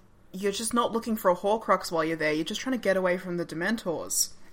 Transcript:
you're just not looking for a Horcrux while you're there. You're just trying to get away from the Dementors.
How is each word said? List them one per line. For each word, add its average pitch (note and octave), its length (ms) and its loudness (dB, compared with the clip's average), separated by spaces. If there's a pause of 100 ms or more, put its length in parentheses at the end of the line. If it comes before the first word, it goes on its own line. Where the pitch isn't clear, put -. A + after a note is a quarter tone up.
(320)
you're G3 220 0
just A#3 200 -2
not A#3+ 200 2
looking A3+ 240 0
for G3 140 2
a F3 40 6
Horcrux G3+ 560 0
while D#3+ 140 2
you're E3 100 0
there. D#3 160 2
You're D#3 140 2
just - 160 -6
trying C4 160 -2
to - 40 -4
get F#3+ 140 4
away F#3 220 2
from F3+ 200 -4
the E3+ 80 0
Dementors. E3 840 -2 (240)